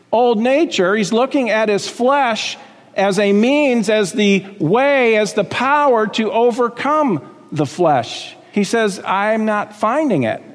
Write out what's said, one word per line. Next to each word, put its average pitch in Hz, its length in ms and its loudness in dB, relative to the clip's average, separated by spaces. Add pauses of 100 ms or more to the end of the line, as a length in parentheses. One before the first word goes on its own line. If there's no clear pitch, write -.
(120)
old 233 280 2
nature. 240 560 0
He's 214 180 -2
looking 254 360 0
at 220 200 0
his 196 180 -2
flesh 254 680 -2 (380)
as 196 240 0
a 202 120 2
means, 240 580 2
as 214 240 0
the 196 300 2 (140)
way, 240 600 2
as 214 160 -2
the 208 100 0
power 254 640 0
to 214 240 -4
overcome 240 880 0 (300)
the 151 140 -2
flesh. 147 680 -2 (180)
He 208 100 0
says, 214 420 -2
"I'm 214 400 0
not 208 300 -4
finding 233 480 0
it." 110 180 -4 (140)